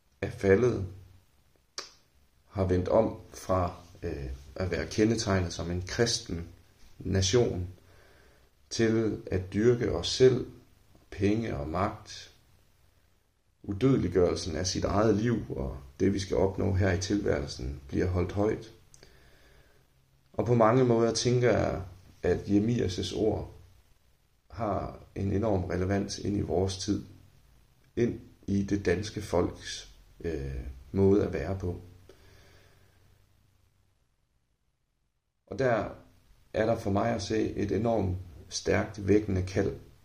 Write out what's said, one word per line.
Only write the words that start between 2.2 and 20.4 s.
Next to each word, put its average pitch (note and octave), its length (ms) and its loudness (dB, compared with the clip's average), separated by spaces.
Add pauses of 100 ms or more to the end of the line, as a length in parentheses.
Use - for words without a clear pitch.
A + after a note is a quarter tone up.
har G2 180 -2
vendt F2+ 220 2
om A2 320 2 (140)
fra, F#2 420 -2 (280)
øh, D2 260 -6 (260)
at F2+ 160 -4
være D2 160 -4
kendetegnet G2+ 640 0
som E2+ 180 -6
en F2+ 160 -4
kristen F2+ 600 -2 (520)
nation, F#2+ 680 2 (1040)
til A2+ 520 0 (100)
at F#2+ 220 -4
dyrke A#2+ 380 4
os E2+ 160 -4
selv, B2+ 380 4 (640)
penge G#2 460 0
og C#2+ 120 -6
magt, - 600 -6 (1300)
udødeliggørelsen F#2 920 2
af F2+ 120 -2
sit - 160 -4
eget G#2 320 2
liv A2 340 0
og C2+ 280 -6 (220)
det, G2 140 2
vi F#2 60 -2
skal - 180 -2
opnå F#2+ 360 0
her F#2 180 2
i F2 60 2
tilværelsen, D2+ 920 -2
bliver F2 200 0
holdt F2+ 240 -2
højt. G#2 420 -2 (1600)
Og G#2+ 120 -2